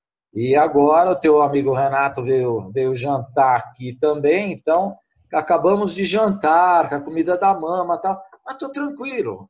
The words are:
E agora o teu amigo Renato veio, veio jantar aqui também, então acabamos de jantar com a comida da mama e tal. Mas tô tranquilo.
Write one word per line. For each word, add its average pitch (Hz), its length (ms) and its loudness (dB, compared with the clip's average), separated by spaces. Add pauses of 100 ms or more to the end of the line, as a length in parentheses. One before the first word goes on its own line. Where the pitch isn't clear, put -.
(340)
E 127 220 0
agora 151 560 4
o 175 40 0
teu 151 260 4
amigo 139 320 0
Renato 139 500 -2
veio, 120 500 -2
veio 131 220 -2
jantar 131 640 0
aqui 123 420 -10
também, 151 540 0
então 180 420 -2 (380)
acabamos 175 600 0
de 190 120 -4
jantar 175 840 2
com 143 60 -4
a 143 60 -6
comida 160 360 -2
da 196 160 2
mama 170 420 -4
e 170 60 -8
tal. 190 200 -4 (240)
Mas 269 120 -14
tô - 120 -10
tranquilo. 254 800 -8